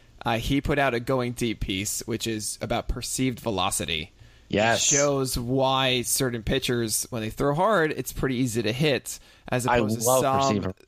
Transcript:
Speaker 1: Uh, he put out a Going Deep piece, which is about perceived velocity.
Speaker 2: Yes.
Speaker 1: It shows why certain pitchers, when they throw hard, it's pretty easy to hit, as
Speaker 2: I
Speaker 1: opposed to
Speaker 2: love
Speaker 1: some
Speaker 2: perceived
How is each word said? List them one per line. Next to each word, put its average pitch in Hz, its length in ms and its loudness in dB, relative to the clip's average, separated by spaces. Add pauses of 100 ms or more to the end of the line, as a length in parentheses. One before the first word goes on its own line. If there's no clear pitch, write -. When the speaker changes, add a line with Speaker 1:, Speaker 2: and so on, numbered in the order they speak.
(240)
Speaker 1:
Uh, 117 140 0
he 139 240 0
put 147 160 0
out 139 160 2
a 117 60 0
Going 123 320 -2
Deep 120 280 -4
piece, 98 460 -4
which 113 200 -4
is 110 360 -6
about 110 260 -2
perceived 127 520 -2
velocity. 90 720 -2 (360)
Speaker 2:
Yes. 110 300 4 (120)
Speaker 1:
It 147 60 4
shows 139 420 0
why 131 640 2
certain 120 420 -2
pitchers, 120 680 -2
when 120 100 -4
they 110 80 -4
throw 143 260 0
hard, 175 400 2
it's - 180 -6
pretty 135 240 -2
easy 120 260 0
to 107 100 0
hit, 135 460 0 (320)
as 123 160 0
Speaker 2:
I 123 120 4
Speaker 1:
opposed 113 220 0
to 113 60 0
Speaker 2:
love 127 160 6
Speaker 1:
some 135 180 2 (220)
Speaker 2:
perceived 92 260 -8